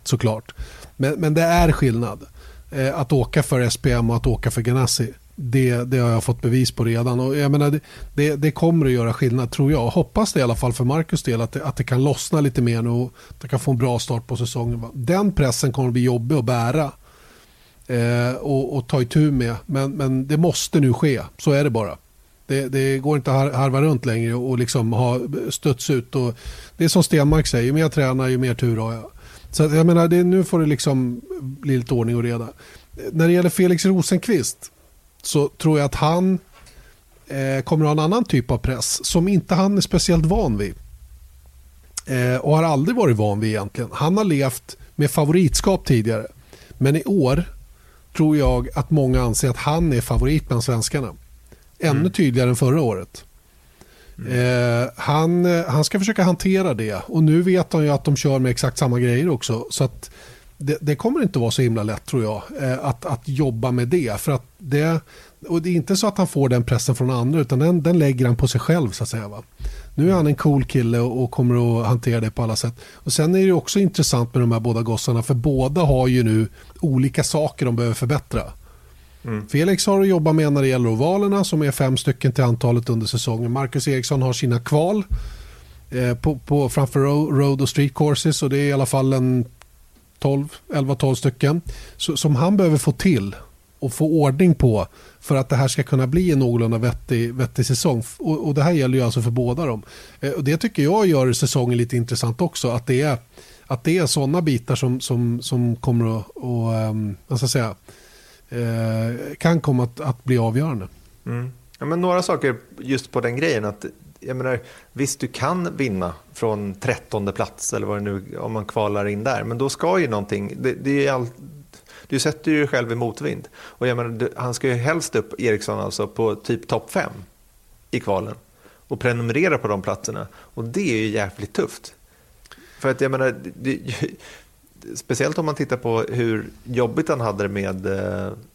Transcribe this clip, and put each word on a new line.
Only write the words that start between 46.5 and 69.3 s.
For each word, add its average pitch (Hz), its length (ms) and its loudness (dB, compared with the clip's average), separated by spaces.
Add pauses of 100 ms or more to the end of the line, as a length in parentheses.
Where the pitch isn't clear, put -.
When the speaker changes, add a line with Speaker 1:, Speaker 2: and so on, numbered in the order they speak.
Speaker 1:
Men 139 180 2
i 160 100 -2
år 165 380 2 (720)
tror 156 200 4
jag 127 380 2
att 143 160 -2
många 131 300 4
anser 120 280 0
att 120 80 -2
han 160 360 0
är 120 80 2
favorit 135 460 0
bland 117 160 -2
svenskarna. 117 500 -2 (680)
Ännu 147 200 2
Speaker 2:
Mm. 185 120 2
Speaker 1:
tydligare 127 380 2
än 123 60 2
förra 139 260 4
året. 98 420 -4 (920)
Speaker 2:
Mm. 123 640 2
Speaker 1:
Eh, 131 120 -4
han, 165 500 2
eh, 170 220 2
han 151 160 2
ska 196 160 -2
försöka 196 240 0
hantera 185 500 2
det. 104 340 -4
Och 156 160 2
nu 156 180 6
vet 180 320 2
han 156 100 2
ju 147 60 2
att 139 140 0
de 143 120 2
kör 135 240 0
med 127 120 2
exakt 123 260 -2
samma 123 220 2
grejer 123 300 2
också. 120 400 -4
Så - 140 -2
att - 280 -6 (460)
det, 147 240 -4
det 147 140 -2
kommer 269 280 0
inte 151 160 0
vara 117 120 0
så - 100 0
himla 113 220 2
lätt, 107 220 -6
tror 120 180 -2
jag, 107 180 -4 (200)
eh, 127 240 -4
att, 135 200 -4
att 139 220 -6
jobba 131 440 -2
med 123 160 0
det. 123 340 -2
För 156 100 -4
att 127 120 -2 (140)
det, 156 420 0 (480)
och 165 140 0
det 175 80 -4
är 180 40 0
inte 170 220 0
så 214 120 2
att 196 100 -2
han 185 100 2
får 135 220 2
den 123 140 2
pressen 120 320 0
från 127 140 0
andra, 131 300 0
utan 131 200 0
den, 165 240 2
den 170 160 4
lägger 131 260 4
han 120 100 4
på 127 120 2
sig 120 140 0
själv, 156 300 0
så - 120 -6
att - 60 -6
säga, 110 180 -8
va? 104 160 -16 (520)